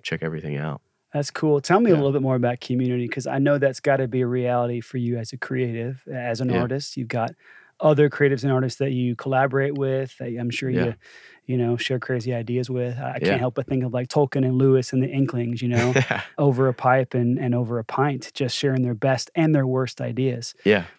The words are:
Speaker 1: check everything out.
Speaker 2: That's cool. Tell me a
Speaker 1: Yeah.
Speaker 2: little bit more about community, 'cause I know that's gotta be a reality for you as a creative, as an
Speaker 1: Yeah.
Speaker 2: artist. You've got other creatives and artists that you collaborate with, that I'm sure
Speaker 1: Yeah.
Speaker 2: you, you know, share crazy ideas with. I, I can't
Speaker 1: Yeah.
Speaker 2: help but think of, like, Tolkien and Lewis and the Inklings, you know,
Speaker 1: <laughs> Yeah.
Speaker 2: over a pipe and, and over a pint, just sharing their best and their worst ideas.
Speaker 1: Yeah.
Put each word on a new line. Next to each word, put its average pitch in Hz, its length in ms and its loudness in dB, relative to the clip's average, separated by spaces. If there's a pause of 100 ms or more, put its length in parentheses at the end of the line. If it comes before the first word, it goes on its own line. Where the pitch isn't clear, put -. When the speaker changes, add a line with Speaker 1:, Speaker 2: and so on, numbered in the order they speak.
Speaker 1:
check 80 200 -8
everything 76 340 -6
out. 76 240 -6 (320)
Speaker 2:
That's 147 180 -4
cool. 147 300 0
Tell 185 200 4
me 233 100 4
a 170 40 8
Speaker 1:
Yeah. 151 40 4
Speaker 2:
little 139 140 2
bit 139 100 0
more 131 140 2
about 123 240 0
community, 123 480 -2
'cause 127 180 -6
I 131 120 -2
know 143 200 4
that's 131 220 2
gotta 135 280 2
be 127 140 -2
a 123 40 2
reality 123 540 0
for 127 180 -8
you 120 200 0
as 113 140 -8
a 127 40 -14
creative, 123 720 -4
as 120 320 -6
an 127 100 0
Speaker 1:
Yeah. - 100 2
Speaker 2:
artist. 131 360 -4
You've 120 120 -6
got 117 240 -4 (480)
other 151 280 6
creatives 139 360 2
and 139 80 2
artists 127 260 0
that 135 140 -2
you 123 240 0
collaborate 135 600 0
with, 135 420 -2
that 123 100 -8
I'm 120 220 -4
sure 127 200 -4
Speaker 1:
Yeah. - 160 0
Speaker 2:
you, 113 80 -2 (520)
you 127 120 -2
know, 120 180 2
share 123 220 -2
crazy 123 340 -4
ideas 120 380 -2
with. 123 280 -4
I, 127 120 -6
I - 80 -10
can't - 60 -2
Speaker 1:
Yeah. 98 140 2
Speaker 2:
help 123 180 -2
but 139 100 -4
think 131 180 -2
of, 120 80 -4
like, 123 160 -4
Tolkien 139 360 2
and 127 140 2
Lewis 131 340 4
and 131 100 2
the 131 60 0
Inklings, 120 540 -2
you 123 60 -2
know, 120 240 2
Speaker 1:
<laughs> 127 180 2
Yeah. 98 120 -2 (160)
Speaker 2:
over 135 300 4
a 123 60 0
pipe 127 400 2
and, 123 240 2
and 120 160 0
over 120 240 -2
a 110 60 -6
pint, 135 500 -2
just 131 220 -4
sharing 131 260 0
their 120 120 0
best 131 400 -2
and 160 200 4
their 135 120 4
worst 127 340 -2
ideas. 123 540 -4 (100)
Speaker 1:
Yeah. 98 200 4 (140)